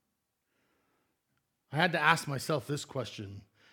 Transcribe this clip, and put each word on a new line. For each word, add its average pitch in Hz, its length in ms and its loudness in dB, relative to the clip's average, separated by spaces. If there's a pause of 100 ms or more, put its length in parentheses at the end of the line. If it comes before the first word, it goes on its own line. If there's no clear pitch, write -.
(1700)
I 139 60 -2
had 170 160 4
to 170 60 2
ask 156 280 4
myself 143 400 -2
this 143 180 -4
question. 104 560 -8 (320)